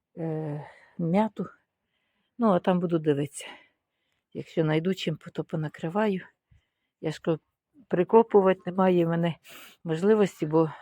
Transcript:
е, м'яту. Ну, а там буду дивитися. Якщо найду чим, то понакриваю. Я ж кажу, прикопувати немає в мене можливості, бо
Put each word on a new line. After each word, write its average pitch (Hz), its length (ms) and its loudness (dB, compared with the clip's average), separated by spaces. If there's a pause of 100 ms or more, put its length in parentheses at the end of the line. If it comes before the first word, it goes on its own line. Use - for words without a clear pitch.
(180)
е, 156 540 -6 (260)
м'яту. 185 480 0 (920)
Ну, 226 140 2
а 175 80 4
там 180 200 2
буду 170 200 0
дивитися. 147 460 -2 (880)
Якщо - 300 -4
найду 160 320 0
чим, 160 220 -6 (160)
то 156 100 -6
понакриваю. 175 800 -4 (800)
Я 156 100 -4
ж - 100 -12
кажу, 165 180 -2 (480)
прикопувати 190 800 2
немає 180 400 2
в 165 40 -2
мене 170 260 -2 (480)
можливості, 180 640 0
бо 156 260 2 (100)